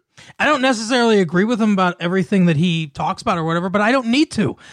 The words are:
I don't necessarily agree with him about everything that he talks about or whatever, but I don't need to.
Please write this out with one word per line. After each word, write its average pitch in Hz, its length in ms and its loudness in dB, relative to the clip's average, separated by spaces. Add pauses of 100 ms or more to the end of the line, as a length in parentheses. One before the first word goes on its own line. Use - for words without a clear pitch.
(400)
I 208 60 0
don't 285 180 0
necessarily 233 580 2
agree 175 220 0
with 220 180 -2
him 214 120 2
about 185 260 0
everything 180 480 0
that 165 100 2
he 165 300 0
talks 165 340 -6
about 202 160 -2
or 165 60 -4
whatever, 170 260 -2
but 202 120 0
I 214 100 2
don't 262 160 0
need 277 240 0
to. 151 260 -2 (160)